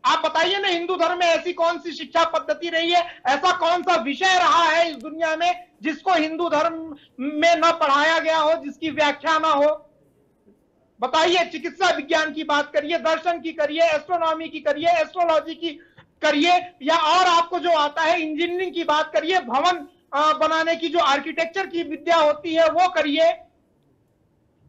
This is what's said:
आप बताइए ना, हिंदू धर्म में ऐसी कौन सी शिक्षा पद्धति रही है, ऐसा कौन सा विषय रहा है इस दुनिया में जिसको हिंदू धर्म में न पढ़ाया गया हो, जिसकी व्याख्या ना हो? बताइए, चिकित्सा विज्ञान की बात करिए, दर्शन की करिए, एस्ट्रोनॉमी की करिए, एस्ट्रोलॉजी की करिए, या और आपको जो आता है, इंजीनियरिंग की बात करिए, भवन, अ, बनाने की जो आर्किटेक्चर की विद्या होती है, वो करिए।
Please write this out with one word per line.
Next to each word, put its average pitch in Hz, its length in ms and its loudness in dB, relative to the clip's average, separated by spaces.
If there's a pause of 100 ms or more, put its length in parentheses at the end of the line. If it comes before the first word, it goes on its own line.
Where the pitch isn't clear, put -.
आप 311 200 2
बताइए 339 340 0
ना, 403 80 -2
हिंदू 349 280 -2
धर्म 359 240 -2
में 349 80 2
ऐसी 330 260 0
कौन 339 260 -2
सी 339 120 -10
शिक्षा 330 320 -2
पद्धति 320 460 -4
रही 330 220 0
है, 349 340 0
ऐसा 320 320 2
कौन 339 240 0
सा 349 140 0
विषय 330 420 0
रहा 330 260 4
है 330 260 2
इस 294 60 -10
दुनिया 311 400 -4
में 349 320 -4 (140)
जिसको 320 320 -2
हिंदू 320 360 0
धर्म 320 460 -2 (240)
में 302 360 2
न 330 160 4
पढ़ाया 311 480 2
गया 320 180 0
हो, 311 160 2 (100)
जिसकी 311 260 -8
व्याख्या 294 500 0
ना 320 80 0
हो? 302 420 2 (1120)
बताइए, 339 440 2
चिकित्सा 339 500 -2
विज्ञान 311 380 -2
की 311 100 -8
बात 294 300 -2
करिए, 311 240 -2
दर्शन 330 440 -2
की 320 120 -8
करिए, 302 280 -2
एस्ट्रोनॉमी 320 680 0
की 311 100 -12
करिए, 294 280 -2
एस्ट्रोलॉजी 320 680 0
की 330 140 -8 (520)
करिए, 302 300 2 (300)
या 311 140 2
और 339 300 4
आपको 339 340 2
जो 339 120 0
आता 294 300 0
है, 330 200 0
इंजीनियरिंग 349 520 -4
की 339 100 -6
बात 311 300 0
करिए, 330 260 0
भवन, 294 480 -2 (260)
अ, 302 240 2
बनाने 320 380 0
की 330 120 -6
जो 330 120 0
आर्किटेक्चर 330 680 -2
की 339 180 -6
विद्या 311 340 0
होती 302 360 0
है, 320 160 4
वो 349 180 2
करिए। 320 520 0 (1300)